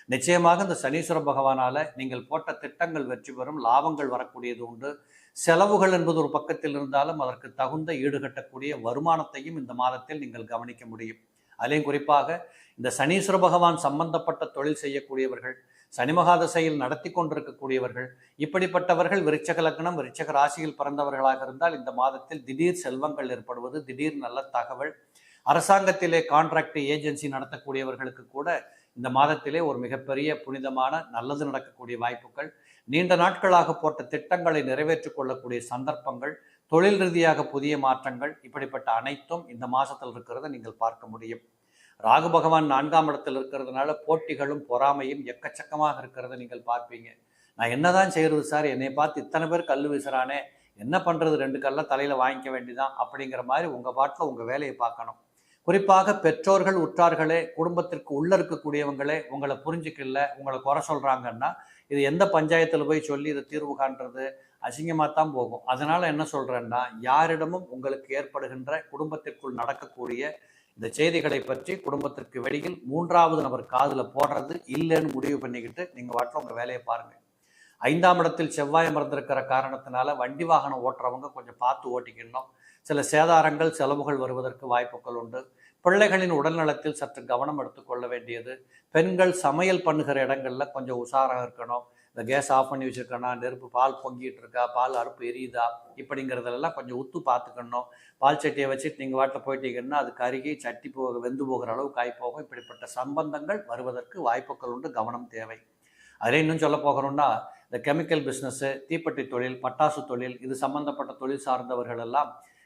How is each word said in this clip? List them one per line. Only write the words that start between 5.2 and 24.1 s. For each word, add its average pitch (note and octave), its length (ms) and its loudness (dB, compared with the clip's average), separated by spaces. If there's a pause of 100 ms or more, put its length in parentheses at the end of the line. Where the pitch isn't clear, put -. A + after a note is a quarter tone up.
செலவுகள் F#3+ 560 6
என்பது E3 260 4
ஒரு D3 120 2
பக்கத்தில் D3+ 440 -2
இருந்தாலும் C#3+ 460 0
அதற்கு B2+ 340 -4
தகுந்த D#3 400 -2
ஈடுகட்டக்கூடிய C#3 800 -4 (100)
வருமானத்தையும் D3 800 -2
இந்த B2 140 -12
மாதத்தில் B2+ 480 -4
நீங்கள் A#2 300 -12
கவனிக்க A#2+ 340 -8
முடியும். A2+ 340 -14 (380)
அதிலையும் D3 300 0
குறிப்பாக C#3+ 400 2 (500)
இந்த B2 120 0
சனீஸ்வர F3+ 500 2
பகவான் E3+ 360 6
சம்பந்தப்பட்ட D#3 720 -2
தொழில் D3 360 -4
செய்யக்கூடியவர்கள், C3 720 -4 (360)
சனி B2+ 200 0
மகாதசையில் E3 640 4
நடத்தி C#3+ 340 -4
கொண்டிருக்கக்கூடியவர்கள், C3 960 -4 (320)
இப்படிப்பட்டவர்கள் F3+ 840 2
விருச்சக D#3 400 2
லக்னம், D#3+ 360 0
விருச்சக C#3+ 340 -6
ராசியில் D3 460 2
பிறந்தவர்களாக C3+ 640 0
இருந்தால் C#3 360 0
இந்த B2 140 -8
மாதத்தில் C3 520 -2
திடீர் E3+ 400 0
செல்வங்கள் C#3 460 -4
ஏற்படுவது, B2 540 -8
திடீர் C#3+ 320 -4